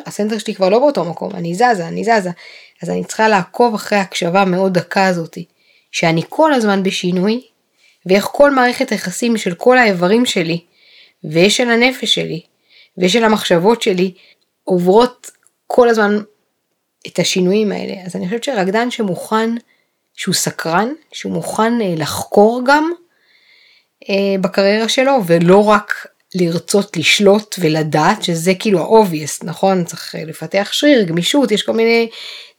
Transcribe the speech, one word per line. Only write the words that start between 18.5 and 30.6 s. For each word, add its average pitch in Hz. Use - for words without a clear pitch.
שמוכן, 220
שהוא -
סקרן, 170
שהוא 190
מוכן, 220
אה, 185
לחקור 214
גם, 311
אה, 196
בקריירה 202
שלו, 262
ולא 170
רק -
לרצות 180
לשלוט 196
ולדעת, 156
שזה 170
כאילו 185
ה-obvious, 170
נכון? 185
צריך, -
אה, 165
לפתח 160